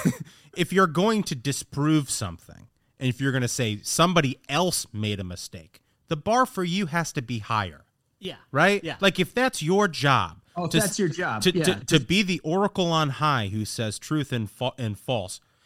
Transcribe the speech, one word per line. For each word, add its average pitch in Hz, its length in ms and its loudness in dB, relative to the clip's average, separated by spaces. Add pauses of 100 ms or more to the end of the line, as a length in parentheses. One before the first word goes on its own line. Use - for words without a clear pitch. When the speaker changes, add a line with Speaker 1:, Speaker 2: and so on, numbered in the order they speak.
(140)
Speaker 1:
<laughs> - 0 - (400)
If 175 180 -2
you're 190 140 4
going 190 380 2
to - 100 -6
disprove 143 760 0
something, 92 560 -10 (340)
and 131 80 0
if 123 140 -2
you're 135 100 0
gonna 123 160 0
say 110 340 -2
somebody 165 560 2 (120)
else 170 420 0
made 104 260 -2
a 98 60 -6
mistake, 87 560 -14 (280)
the 165 80 -2
bar 220 280 4
for 190 180 -6
you 180 240 -2
has 160 260 -2
to 143 100 -6
be 117 160 -6
higher. 104 460 -4 (340)
Speaker 2:
Yeah. 185 180 -12 (140)
Speaker 1:
Right? 185 340 2
Speaker 2:
Yeah. 156 160 -8
Speaker 1:
Like, 190 180 2
if 180 160 0
that's 254 280 0
your 190 260 4
job 127 540 2 (120)
Speaker 3:
Oh, 175 120 -4
if - 60 -4
Speaker 1:
to 165 80 4
Speaker 3:
that's - 180 0
your 190 100 2
job, 143 340 -4
Speaker 1:
to, 180 140 4
Speaker 3:
yeah. 165 80 2
Speaker 1:
to, 185 220 0
to 165 140 4
be 165 220 2
the 180 220 0
oracle 180 480 0
on 160 160 2
high 135 400 0
who 107 160 -4
says 107 340 -6
truth 151 320 -4
and 113 200 -4
fa-, - 260 -6
and 107 220 -4
false, 104 420 -6 (260)